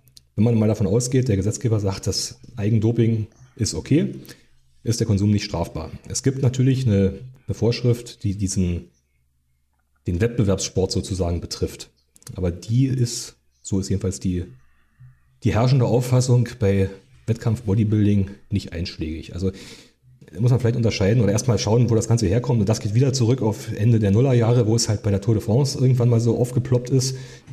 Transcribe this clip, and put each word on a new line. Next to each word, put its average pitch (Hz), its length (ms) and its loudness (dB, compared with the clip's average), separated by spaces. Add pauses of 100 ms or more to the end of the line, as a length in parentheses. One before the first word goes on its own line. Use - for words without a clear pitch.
(360)
wenn 104 80 2
man 117 140 2
mal 107 100 2
davon 110 180 0
ausgeht, 120 420 0
der 101 80 2
Gesetzgeber 107 440 -2
sagt, 95 260 -4
das - 320 -6 (180)
Eigendoping 110 720 2 (300)
ist - 180 -4
okay, - 420 0 (680)
ist 117 160 -2
der 113 60 -2
Konsum 104 240 2
nicht 104 140 2
strafbar. 82 460 -6 (180)
Es - 140 -8
gibt 135 200 -2
natürlich 127 440 2
eine, 98 280 2 (320)
eine - 80 -4
Vorschrift, - 720 -2
die 98 120 -2
diesen, 92 500 -2 (1200)
den 87 140 -2
Wettbewerbssport 95 680 0
sozusagen 87 500 -4
betrifft. - 500 -8 (440)
Aber 90 160 -2
die 113 360 0
ist, 127 500 -4 (260)
so - 180 -2
ist 92 80 -6
jedenfalls 92 320 -4
die, 90 240 -4 (1000)
die 123 100 2
herrschende 123 320 2
Auffassung 123 640 2 (100)
bei 98 320 2 (360)
Wettkampf 110 360 -2
Bodybuilding, 104 680 2 (200)
nicht - 220 -4
einschlägig. 80 640 -8
Also 92 180 -4 (840)
muss 120 120 2
man 127 100 4
vielleicht 117 160 0
unterscheiden 113 460 2
oder 98 100 2
erstmal 104 260 0
schauen, 107 320 2
wo 117 40 2
das - 140 0
Ganze 117 180 2
herkommt. 120 340 0
Und 98 80 0
das 107 120 0
geht 101 140 -4
wieder 135 180 4
zurück 127 300 2
auf 107 340 -4
Ende 113 220 4
der 104 120 2
Nullerjahre, 120 560 4
wo 107 80 4
es 113 140 0
halt 104 140 0
bei 104 80 0
der 98 100 2
Tour 113 140 2
de 101 80 0
France 135 360 0
irgendwann 123 300 4
mal 117 120 4
so 117 180 2
aufgeploppt 123 520 0
ist, 131 260 0 (360)